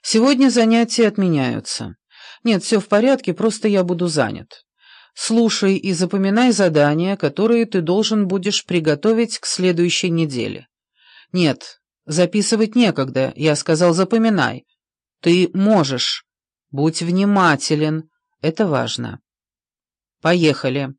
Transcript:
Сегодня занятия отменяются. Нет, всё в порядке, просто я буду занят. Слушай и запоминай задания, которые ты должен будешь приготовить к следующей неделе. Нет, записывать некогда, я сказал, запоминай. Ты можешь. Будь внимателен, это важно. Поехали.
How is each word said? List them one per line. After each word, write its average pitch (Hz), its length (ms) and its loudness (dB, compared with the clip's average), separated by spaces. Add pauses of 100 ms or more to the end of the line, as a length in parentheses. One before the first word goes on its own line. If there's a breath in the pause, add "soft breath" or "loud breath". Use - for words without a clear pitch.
Сегодня 254 480 2
занятия 233 580 2
отменяются. 139 880 -2 (480 loud breath)
Нет, 214 200 0
всё 214 180 0
в - 80 -16
порядке, 240 440 2
просто 220 360 -2
я 196 140 2
буду 175 240 -2
занят. 131 580 -6 (500 soft breath)
Слушай 214 640 0
и 190 160 -4
запоминай 196 580 0
задания, 170 640 2
которые 226 500 0
ты 208 160 -2
должен 202 460 0
будешь 196 380 -4
приготовить 190 760 0
к - 60 -16
следующей 180 640 -2
неделе. 135 580 -4 (640 soft breath)
Нет, 165 500 -2 (240)
записывать 208 720 0
некогда, 135 600 0
я 151 200 0
сказал, 165 380 2
запоминай. 185 720 0 (560)
Ты 175 320 4
можешь. 180 720 0 (440)
Будь 151 320 -2
внимателен, 165 1080 0 (320)
это 165 260 -2
важно. 120 540 -6 (1000)
Поехали. 143 760 0